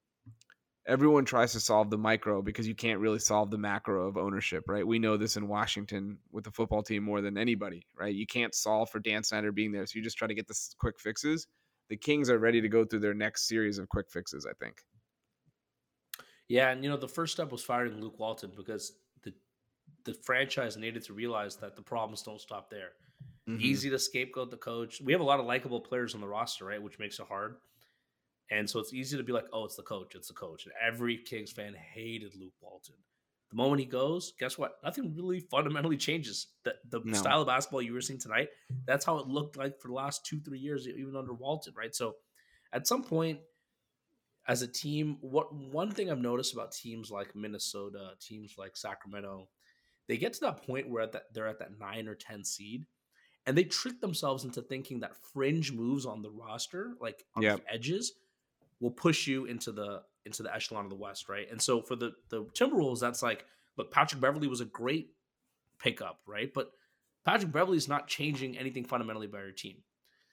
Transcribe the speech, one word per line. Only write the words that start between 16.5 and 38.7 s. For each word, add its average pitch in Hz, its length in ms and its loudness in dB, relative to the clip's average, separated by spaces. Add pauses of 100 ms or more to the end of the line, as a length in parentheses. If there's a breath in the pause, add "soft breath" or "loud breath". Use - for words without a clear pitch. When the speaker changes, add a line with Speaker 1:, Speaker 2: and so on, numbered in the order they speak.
Speaker 2:
and, 131 140 2
you 143 60 2
know, 143 80 2
the 131 100 -4
first 165 260 -2
step 151 180 -2
was 120 120 -8
firing 120 360 0
Luke 107 200 -8
Walton 110 360 -4
because 104 380 -8 (300)
the, 98 100 -12 (720)
the 113 80 -6
franchise 127 640 0
needed 113 280 -4
to 101 80 -14
realize 107 440 -4
that 101 180 -12
the 101 60 -18
problems 107 400 -4
don't 107 180 -14
stop 101 300 -12
there. 98 220 -12 (580 loud breath)
Speaker 1:
Mm-hmm. 113 120 -4
Speaker 2:
Easy 135 280 2
to 131 100 2
scapegoat 127 520 -4
the 117 60 -12
coach. 117 440 -8
We 135 100 0
have 175 100 6
a 147 40 2
lot 139 160 6
of 120 40 -4
likable 120 360 0
players 120 340 -2
on 104 60 -8
the 101 60 -8
roster, 107 380 -4
right, 104 160 -6
which 104 180 -12
makes 104 200 -6
it - 80 -12
hard. 104 280 -6 (920 soft breath)
And 107 200 2
so 113 100 -2
it's 107 140 -4
easy 131 240 -4
to 127 60 -2
be 123 100 -2
like, 110 180 0
"Oh, 110 140 -4
it's - 100 -10
the - 80 -14
coach, 95 320 -10
it's 87 140 -14
the - 40 -16
coach." 82 320 -12
And - 160 -16
every 117 360 2
Kings 110 340 -8
fan 104 220 -10
hated 110 600 -10
Luke 92 280 -16
Walton. - 340 -20 (540)
The 107 80 -4
moment 139 240 8
he 127 40 -4
goes, 139 540 0
guess 127 180 -2
what? 147 260 -2
Nothing 190 320 -4
really 180 240 -2
fundamentally 151 580 2
changes. 143 500 -2 (160)
The, 120 120 -2 (140)
the 117 140 -4
Speaker 1:
No. 110 140 2
Speaker 2:
style 135 240 6
of 135 60 2
basketball 131 340 2
you 117 120 -4
were 123 80 -4
seeing 131 180 -6
tonight, 120 300 0 (360 loud breath)